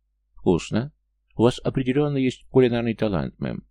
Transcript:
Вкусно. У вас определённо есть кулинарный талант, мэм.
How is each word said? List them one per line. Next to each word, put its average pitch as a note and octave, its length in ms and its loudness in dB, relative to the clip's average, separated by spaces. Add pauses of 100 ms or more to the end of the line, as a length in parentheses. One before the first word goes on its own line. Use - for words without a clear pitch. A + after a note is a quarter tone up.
(340)
Вкусно. G2+ 580 -2 (440)
У A2 80 2
вас A#2+ 200 2
определённо C3+ 540 -2
есть C3 320 -2
кулинарный A#2+ 440 2
талант, E2+ 440 -4
мэм. - 320 -8